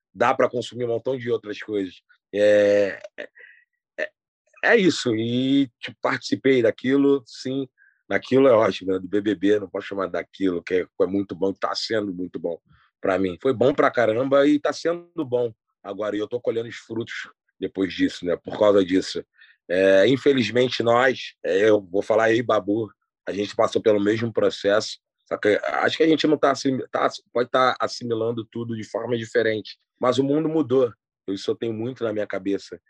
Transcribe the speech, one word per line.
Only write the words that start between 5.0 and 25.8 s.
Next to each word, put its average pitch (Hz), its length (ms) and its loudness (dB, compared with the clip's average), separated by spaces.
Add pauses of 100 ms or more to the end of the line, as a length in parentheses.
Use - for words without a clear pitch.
e, 127 520 0 (120)
tipo, - 200 -14
participei 131 640 0
daquilo, 139 640 2
sim, 131 420 -8 (400)
daquilo 127 380 2
é 131 60 8
ótimo, 95 400 2
né, 95 60 0
do 92 100 -8
B 101 120 0
B 101 140 0
B, 101 240 2
não 98 100 -6
posso 98 200 -10
chamar 98 200 -6
daquilo, 87 540 -4
que 90 120 -4
é, 90 120 0 (140)
é 95 60 4
muito 98 280 -4
bom, 95 180 -2
tá - 220 -6
sendo 104 400 -4
muito 90 240 -10
bom 85 220 -8 (400)
pra 95 180 0
mim. 92 240 -2
Foi 135 100 2
bom 123 220 2
pra 143 160 2
caramba 131 560 2
e 147 140 2
tá 151 120 -2
sendo 170 520 -6
bom 123 280 -2 (300)
agora, 101 320 -6
e 104 60 -4
eu 107 80 -6
tô 120 120 -6
colhendo 117 280 -4
os 113 80 -16
frutos - 520 -10 (300)
depois 92 340 -4
disso, 87 320 -4
né, 85 120 -2
por - 220 -12
causa 101 260 4
disso. 85 400 -2 (440)
É, 95 380 4
infelizmente, 123 760 2
nós, 120 520 2 (100)
é, 95 240 2
eu 104 120 6
vou 95 220 -4
falar 110 220 2
aí, 113 180 2
Babu, 107 500 -2 (340)
a 92 60 -8
gente 101 220 -6
passou 110 260 0
pelo 104 200 4
mesmo 110 320 0
processo, 101 640 0 (280)
só - 120 -6
que 104 240 2
acho 71 340 -2